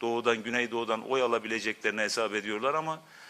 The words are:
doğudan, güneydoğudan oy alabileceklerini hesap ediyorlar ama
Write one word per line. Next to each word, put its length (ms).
doğudan, 420
güneydoğudan 680
oy 120
alabileceklerini 800
hesap 340
ediyorlar 380
ama 280